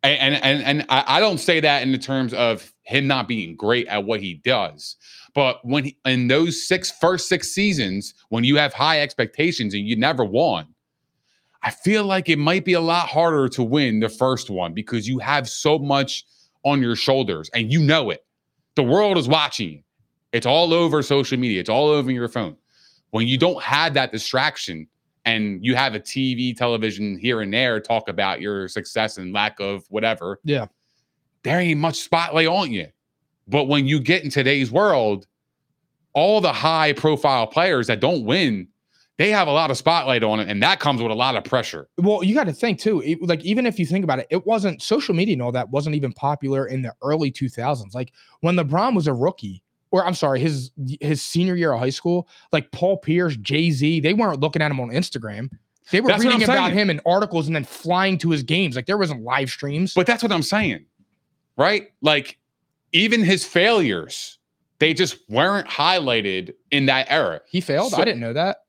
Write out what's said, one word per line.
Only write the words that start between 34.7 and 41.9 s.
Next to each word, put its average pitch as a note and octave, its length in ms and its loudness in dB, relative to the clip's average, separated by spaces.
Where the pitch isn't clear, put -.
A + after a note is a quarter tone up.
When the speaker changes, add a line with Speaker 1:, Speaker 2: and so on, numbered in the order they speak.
Speaker 1:
world, B2 560 2
all F#3+ 280 4
the E3 120 2
high D#3 400 2
profile C#3+ 520 2
players D3+ 420 2
that A2+ 120 0
don't D3 240 0
win, A#2 440 0
they G3 120 2
have G3+ 180 2
a C#3+ 40 0
lot D3+ 180 2
of C3 80 -2
spotlight C3+ 460 2
on G#2+ 160 2
it, G2+ 80 -4
and G2+ 160 0
that - 160 4
comes C3+ 220 0
with A2+ 100 -2
a A2 40 -2
lot B2 200 0
of G2+ 80 -4
pressure. G#2 540 -4